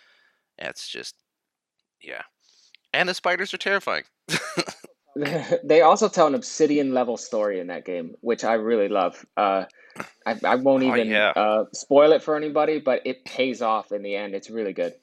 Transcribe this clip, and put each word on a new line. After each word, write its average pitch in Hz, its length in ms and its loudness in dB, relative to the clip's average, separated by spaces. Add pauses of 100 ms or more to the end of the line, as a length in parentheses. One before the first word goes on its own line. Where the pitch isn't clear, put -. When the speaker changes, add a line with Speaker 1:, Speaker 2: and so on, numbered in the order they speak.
(580)
Speaker 1:
That's - 300 -12
just, - 280 -14 (840)
yeah. 69 220 -16 (720)
And 170 140 2
the 180 60 -2
spiders 180 380 -2
are 185 60 -8
terrifying. 156 460 -2 (240)
<laughs> - 160 -4 (720)
Speaker 2:
<laughs> 147 80 -4 (400)
They 151 160 6
also 196 280 6
tell 165 200 4
an 139 80 0
Obsidian 143 580 0
level 120 220 0
story 104 420 -4
in 87 80 -8
that 87 180 -10
game, 87 360 -8
which 117 240 -4
I 110 100 2
really 110 340 0
love. 95 380 -2 (100)
Uh, 95 280 0 (600)
I, 113 200 -4
I 98 100 2
won't 131 300 2
Speaker 1:
Oh, - 100 2
Speaker 2:
even, 117 140 0
Speaker 1:
yeah. 107 220 2
Speaker 2:
uh, 107 420 2
spoil 147 400 6
it 156 100 4
for 156 140 -2
anybody, 151 420 0
but 131 260 0
it 131 200 -6
pays 127 360 -2
off 110 300 -2
in 101 120 -6
the 101 120 -6
end. 101 200 -6
It's 98 160 -10
really 110 220 -4
good. 87 300 -4